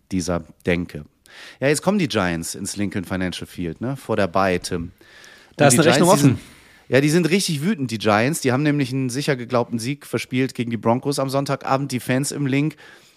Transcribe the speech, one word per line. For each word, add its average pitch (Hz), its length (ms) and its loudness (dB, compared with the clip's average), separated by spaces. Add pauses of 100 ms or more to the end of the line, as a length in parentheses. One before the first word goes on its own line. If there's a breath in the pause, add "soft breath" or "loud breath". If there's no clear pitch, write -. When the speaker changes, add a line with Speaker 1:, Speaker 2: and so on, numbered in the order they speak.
(120)
Speaker 1:
dieser 87 300 -2 (240)
Denke. 85 400 -2 (540 loud breath)
Ja, 131 80 0
jetzt 147 140 0
kommen 208 160 0
die 156 100 0
Giants 87 460 -2
ins 98 220 -10
Lincoln 98 280 -4
Financial 92 420 -6
Field, 85 360 -8
ne, 131 140 -6
vor 110 200 -4
der 98 100 2
Bye, 95 320 2
Tim. 87 240 -6
Und 85 100 -12 (640 soft breath)
Speaker 2:
Da 147 100 6
ist 131 80 6
Speaker 1:
die 123 60 6
Speaker 2:
eine 156 100 6
Rechnung 156 180 6
Speaker 1:
Giants, 160 140 6
die 139 60 6
Speaker 2:
offen. 117 100 2
Speaker 1:
sind, - 560 -8
ja, 131 80 6
die 147 80 2
sind 180 180 4
richtig 165 340 0
wütend, 156 280 -2
die 113 80 -4
Giants. 107 420 2
Die 123 120 2
haben 131 100 0
nämlich 143 300 0
einen 131 180 -2
sicher 139 260 -2
geglaubten 120 420 -2
Sieg 135 280 -6
verspielt 127 480 -4
gegen 120 160 -4
die 117 80 -4
Broncos 127 400 0
am 135 100 -2
Sonntagabend, 135 640 -2
die 120 80 -4
Fans 131 300 -2
im 143 160 -4
Link. 139 300 0 (400 soft breath)